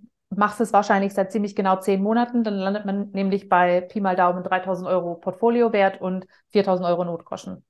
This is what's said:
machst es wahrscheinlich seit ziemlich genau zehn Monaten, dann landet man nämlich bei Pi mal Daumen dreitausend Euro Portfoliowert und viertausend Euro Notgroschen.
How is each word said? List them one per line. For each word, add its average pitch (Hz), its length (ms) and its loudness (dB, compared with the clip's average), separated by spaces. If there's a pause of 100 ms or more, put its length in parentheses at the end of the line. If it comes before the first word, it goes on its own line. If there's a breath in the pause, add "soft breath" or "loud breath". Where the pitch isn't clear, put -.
(300)
machst 202 300 0
es 220 140 0
wahrscheinlich 202 400 2
seit 190 180 -2
ziemlich 202 240 -4
genau 190 220 2
zehn 190 260 0
Monaten, 240 400 0
dann 208 120 -4
landet 196 300 -4
man 202 260 -4
nämlich 196 360 -2
bei 180 340 4
Pi 180 200 -8
mal 185 140 0
Daumen 180 280 2
dreitausend 185 440 -4
Euro 175 280 -2
Portfoliowert 214 840 0
und 185 260 -6 (220 soft breath)
viertausend 190 360 0
Euro 175 200 0
Notgroschen. 170 640 -10